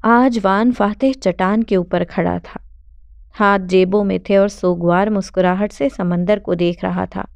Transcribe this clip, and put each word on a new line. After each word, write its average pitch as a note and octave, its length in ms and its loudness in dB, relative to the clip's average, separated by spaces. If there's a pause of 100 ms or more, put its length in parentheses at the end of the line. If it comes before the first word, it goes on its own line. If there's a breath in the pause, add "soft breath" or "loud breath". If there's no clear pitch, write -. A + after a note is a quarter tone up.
आज A#3+ 340 2
वान G3+ 340 0
फातेह G#3+ 420 0
चट्टान G3 480 -2
के A3 140 -2
ऊपर F3 280 -2
खड़ा F3 340 -4
था, - 220 -16 (760)
हाथ G3+ 240 2 (100)
जेबों F#3 360 2
में F#3+ 160 -2
थे G3 160 0
और G3 120 4
सोगवार F3+ 640 0
मुस्कुराहट F#3+ 640 -2
से C#4 160 -2
समंदर F3+ 500 -2
को F3+ 160 -4
देख F3 300 -2
रहा F#3 220 -4
था। F#3+ 300 -10